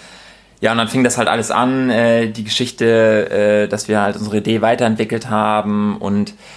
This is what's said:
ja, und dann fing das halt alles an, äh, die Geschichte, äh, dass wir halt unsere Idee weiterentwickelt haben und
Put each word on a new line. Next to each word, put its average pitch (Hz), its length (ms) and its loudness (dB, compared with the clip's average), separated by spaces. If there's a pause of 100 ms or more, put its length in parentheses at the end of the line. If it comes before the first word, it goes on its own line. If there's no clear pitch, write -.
(600)
ja, 110 100 2
und 117 60 -2
dann 113 100 0
fing 127 160 0
das 120 140 0
halt 113 100 0
alles 110 240 -2
an, 127 380 0
äh, 117 400 2
die 110 140 -8
Geschichte, 113 880 2
äh, 104 360 2
dass 107 200 -6
wir 107 140 2
halt 101 160 0
unsere 107 200 -4
Idee 107 240 0
weiterentwickelt 113 680 0
haben 107 680 0
und 104 360 -2 (240)